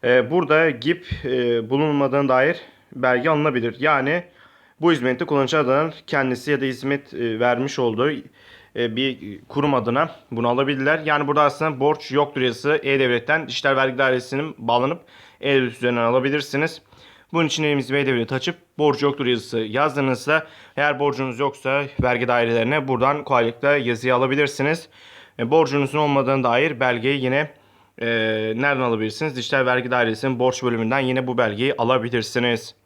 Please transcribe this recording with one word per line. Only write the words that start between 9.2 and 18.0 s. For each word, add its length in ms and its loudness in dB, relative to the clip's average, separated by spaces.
kurum 240 0
adına 360 0
bunu 180 -2
alabilirler. 560 0
Yani 220 0
burada 140 2
aslında 380 0
borç 320 0
yoktur 300 0
yazısı 420 0
E-Devlet'ten 640 0
dijital 280 0
vergi 220 0
dairesinin 600 -2
bağlanıp 440 0
E-Devlet 320 2
üzerinden 280 0
alabilirsiniz. 800 0
Bunun 140 2
için 160 -2
elimizi 320 0
E-Devlet 380 0